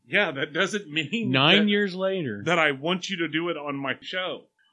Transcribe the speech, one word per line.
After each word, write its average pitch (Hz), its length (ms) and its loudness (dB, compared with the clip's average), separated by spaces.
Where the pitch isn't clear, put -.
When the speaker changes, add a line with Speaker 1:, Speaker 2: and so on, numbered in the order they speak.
Speaker 1:
Yeah, 185 260 0
that 143 220 -4
doesn't 180 360 -2
mean 160 400 -4
Speaker 2:
Nine 165 360 6
Speaker 1:
that, 208 40 4
Speaker 2:
years 202 240 2
later. 180 520 -4
Speaker 1:
that 170 120 4
I 156 140 4
want 170 380 -4
you 190 80 -6
to 165 100 -2
do 160 220 -2
it 165 80 -4
on 143 180 -6
my 135 240 -4
show. 180 440 -8